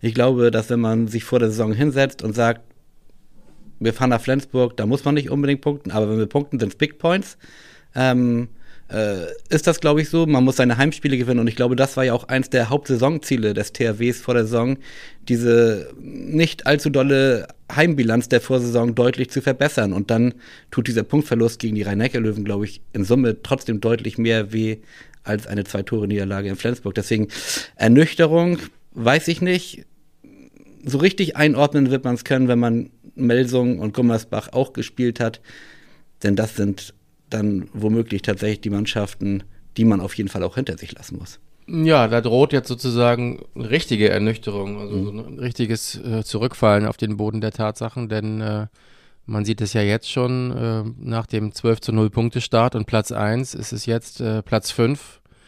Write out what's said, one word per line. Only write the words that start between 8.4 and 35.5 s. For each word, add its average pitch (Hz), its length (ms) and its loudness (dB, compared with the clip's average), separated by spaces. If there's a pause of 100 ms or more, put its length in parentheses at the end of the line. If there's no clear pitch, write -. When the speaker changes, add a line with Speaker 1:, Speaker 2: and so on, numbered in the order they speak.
Speaker 1:
äh, 101 360 -2 (240)
ist - 180 0
das, 165 140 2
glaub 151 180 4
ich, 151 100 -2
so. 165 160 2
Man 139 180 4
muss 131 120 4
seine 123 220 2
Heimspiele 143 380 0
gewinnen 123 260 0
und 117 60 2
ich 113 80 -2
glaube, 123 200 2
das 135 200 2
war 131 100 2
ja 120 80 2
auch 123 100 -2
eins 131 260 -2
der 117 200 2
Hauptsaisonziele 131 840 0
des 104 180 -4
T 120 160 0
H 110 120 -2
Ws 120 200 0
vor - 140 -2
der 117 120 2
Saison, 120 340 0 (480)
diese 117 720 4
nicht - 680 -2
allzu 147 240 2
dolle 135 600 2 (220)
Heimbilanz 131 580 2
der 120 120 4
Vorsaison 120 540 0
deutlich 127 340 2
zu 131 140 -4
verbessern 127 500 0
und 98 160 -2
dann 120 240 4 (380)
tut 117 160 -2
dieser 113 160 0
Punktverlust 117 560 0
gegen 107 160 -2
die 104 80 -2
Rhein-Neckar-Löwen, 107 600 -2
glaub 101 200 -2
ich, - 180 -10 (120)
in 101 100 -2
Summe 117 400 2
trotzdem 117 360 -2
deutlich 113 380 -2
mehr 113 340 0
weh 110 280 -2 (440)
als 107 220 -4
eine 104 200 -4
Zwei-Tore-Niederlage 101 840 -4
in 95 60 -6
Flensburg. 117 400 -4
Deswegen 107 320 0 (480)
Ernüchterung, 160 840 4 (360)
weiß 127 340 2
ich 170 120 0
nicht. 180 460 -4 (1000)
So 139 140 -2
richtig 185 400 2
einordnen 139 540 4
wird 131 140 0
man's 123 180 -2
können, 131 240 2
wenn 120 100 4
man 117 320 0 (240)
Melsung 123 640 2
und 104 160 -4
Gummersbach 113 600 0
auch 135 200 -2
gespielt 117 460 -4
hat, 113 220 -4 (840)